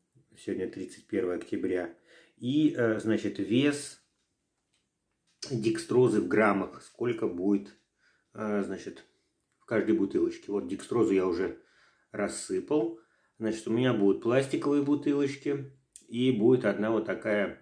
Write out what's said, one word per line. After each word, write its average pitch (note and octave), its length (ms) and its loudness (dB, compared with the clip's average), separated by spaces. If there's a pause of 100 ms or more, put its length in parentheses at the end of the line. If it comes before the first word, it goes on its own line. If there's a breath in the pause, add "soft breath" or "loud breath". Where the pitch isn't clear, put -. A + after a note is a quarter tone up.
(380)
сегодня F#2 320 -6
тридцать - 380 -14
первое F#2 280 -2
октября. F2+ 580 -4 (440 soft breath)
И, D3 400 2
э, A2 220 2
значит, G#2 400 0
вес C3 640 0 (1500)
декстрозы A2 720 2
в F2 60 0
граммах, G2+ 560 2
сколько - 440 -4
будет, F#2+ 480 -2 (580)
э, G#2+ 300 -4
значит, - 420 -10 (540)
в - 60 -20
каждой G#2+ 320 0
бутылочке. F#2 540 -2
Вот G2+ 160 -4
декстрозу G#2 460 0
я F#2 120 2
уже F2 320 -2 (540 soft breath)
рассыпал. G#2+ 880 -4 (400 loud breath)
Значит, A2 280 -4
у A2 40 -2
меня B2 220 2
будут G2 280 4
пластиковые C#3 640 0
бутылочки. C#3+ 880 -2 (340)
И B2 240 2
будет A#2 340 4
одна G#2 260 0
вот G#2+ 140 0
такая G2+ 560 -2